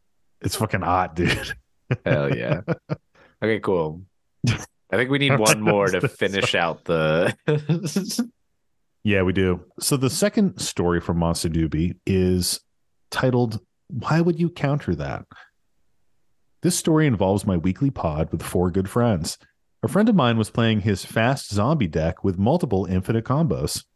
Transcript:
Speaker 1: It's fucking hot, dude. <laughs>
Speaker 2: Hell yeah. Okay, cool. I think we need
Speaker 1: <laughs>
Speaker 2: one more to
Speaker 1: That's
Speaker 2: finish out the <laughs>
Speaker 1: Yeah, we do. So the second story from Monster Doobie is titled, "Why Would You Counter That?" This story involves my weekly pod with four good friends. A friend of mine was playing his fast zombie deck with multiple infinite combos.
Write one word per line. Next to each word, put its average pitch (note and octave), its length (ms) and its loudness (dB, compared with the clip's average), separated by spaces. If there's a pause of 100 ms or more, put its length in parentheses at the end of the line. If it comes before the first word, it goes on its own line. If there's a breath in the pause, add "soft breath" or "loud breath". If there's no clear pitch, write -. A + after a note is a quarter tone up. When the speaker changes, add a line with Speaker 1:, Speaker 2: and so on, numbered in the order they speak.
(400)
Speaker 1:
It's - 160 -6
fucking G#2+ 260 -2
hot, F2 360 0
dude. - 360 -2 (240)
<laughs> - 280 -6
Speaker 2:
Hell F2+ 300 2
yeah. - 260 -4 (840 soft breath)
Okay, G#2+ 160 0
cool. E2+ 440 -2 (440)
I - 480 -4
think B2+ 160 0
we C#3+ 60 2
need C#3 200 2
Speaker 1:
<laughs> - 0 -
Speaker 2:
one A2 240 2
more G#2 260 2
to F#2 120 0
Speaker 1:
That's - 160 -2
Speaker 2:
finish G2 400 -2
out E2+ 300 -2
the E2 500 2 (100)
<laughs> F3 880 -2 (720)
Speaker 1:
Yeah, G2+ 200 2
we F2+ 100 2
do. F2+ 320 0 (160)
So - 160 0
the C3 120 0
second G3+ 500 0
story F2 420 0
from E2+ 160 -2
Monster E2+ 320 0
Doobie D#2+ 460 -2 (100)
is F#2 540 0 (520)
titled, B2 480 0 (280)
"Why D3+ 340 -2
Would E3+ 180 0
You E3+ 100 0
Counter C#3+ 460 -2
That?" C#2 300 -8 (1400)
This F3 160 0
story D#3 300 4
involves G2 400 2
my F#2+ 80 2
weekly F#2 340 0
pod D#2+ 440 -2
with E2 100 -6
four F#2 280 0
good F#2+ 180 -2
friends. A2 480 0 (460 soft breath)
A A2+ 40 -2
friend G#3+ 220 2
of A3 60 4
mine A#2+ 220 4
was G#2+ 120 0
playing A2+ 320 2
his G2 240 0
fast A#2+ 480 0
zombie A2 340 0
deck D#2+ 380 -2
with F#2+ 120 0
multiple G#2+ 480 0
infinite F#2 380 -2
combos. A#2+ 600 -2 (100)